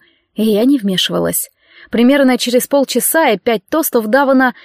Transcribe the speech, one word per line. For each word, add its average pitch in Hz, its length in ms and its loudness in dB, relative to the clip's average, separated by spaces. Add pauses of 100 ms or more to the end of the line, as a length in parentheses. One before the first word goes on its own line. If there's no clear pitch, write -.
(360)
и 208 80 -4
я 220 220 0
не 277 120 2
вмешивалась. 175 720 -4 (420)
Примерно 254 460 2
через 247 300 -2
полчаса 277 640 0
и 208 80 0
пять 226 320 -4
тостов 254 380 -2
Давана: 262 580 0